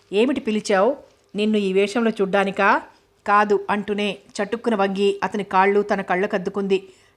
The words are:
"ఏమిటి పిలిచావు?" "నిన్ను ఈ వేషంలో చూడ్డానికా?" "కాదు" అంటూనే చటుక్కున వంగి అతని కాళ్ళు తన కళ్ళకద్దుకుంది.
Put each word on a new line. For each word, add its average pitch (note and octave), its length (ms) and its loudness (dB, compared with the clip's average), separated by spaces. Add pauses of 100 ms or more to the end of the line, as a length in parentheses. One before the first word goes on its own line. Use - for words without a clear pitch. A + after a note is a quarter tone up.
(120)
"ఏమిటి B3+ 280 2
పిలిచావు?" G#3+ 560 0 (380)
"నిన్ను G#3+ 220 0
ఈ G3 160 0
వేషంలో G#3 380 0
చూడ్డానికా?" G3 720 0 (440)
"కాదు" G#3 440 2
అంటూనే G3+ 480 -4 (100)
చటుక్కున A3+ 460 -4
వంగి G3 480 0
అతని G3 220 -4
కాళ్ళు G3 380 2
తన G3+ 180 -2
కళ్ళకద్దుకుంది. F#3+ 880 -2 (280)